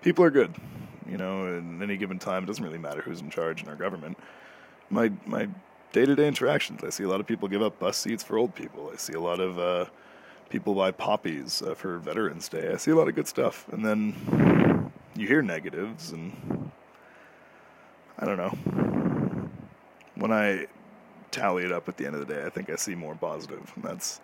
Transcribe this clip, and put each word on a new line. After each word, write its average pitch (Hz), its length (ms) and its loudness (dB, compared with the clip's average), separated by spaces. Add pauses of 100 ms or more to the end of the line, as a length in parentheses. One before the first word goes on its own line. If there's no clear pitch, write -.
people 175 220 6
are 165 60 8
good. 117 240 6 (540)
You 95 80 -6
know, 95 300 -2
in 85 360 -6
any 101 140 -2
given 95 220 -4
time, 95 240 -2
it 92 40 -4
doesn't 107 180 -4
really 82 140 -6
matter 76 240 -6
who's 82 180 -8
in 73 100 -10
charge 82 320 -2
in - 60 -14
our 76 80 -10
government. 87 420 -6 (720)
My, 117 220 4 (140)
my 107 220 -2 (440)
day-to-day 139 340 6
interactions, 139 560 0
I - 80 -4
see - 140 -4
a 95 40 0
lot 95 120 2
of 101 60 -6
people 104 200 0
give 101 160 0
up 107 160 0
bus 95 180 0
seats - 280 -4
for 110 120 -2
old 110 180 4
people. - 380 -10
I - 40 -12
see - 160 -8
a 82 80 -4
lot 87 180 0
of, 92 200 -2
uh, 90 260 2 (640)
people - 260 -2
buy 95 160 4
poppies, 85 720 -2
uh, 78 120 -4
for 87 240 -6
Veterans 82 500 -2
Day. 80 240 -4
I 92 60 0
see - 120 2
a 160 60 8
lot 160 120 8
of - 60 0
good 147 140 -2
stuff. - 420 0
And 107 140 -4
then - 1080 4 (220)
you 104 140 -2
hear 143 140 6
negatives, 92 680 -6
and - 600 -8 (1500)
I - 60 -4
don't 101 140 2
know. - 1120 0 (640)
When 110 160 0
I 101 340 2 (640)
tally 90 340 0
it 90 80 0
up 87 160 -4
at 92 80 -8
the - 100 -4
end 73 80 -6
of 71 120 -6
the 69 80 -8
day, 71 120 -6
I - 20 -6
think - 220 -8
I 82 60 -4
see 98 180 -6
more 78 200 -8
positive, 78 600 -8
and - 100 -10
that's, - 400 -8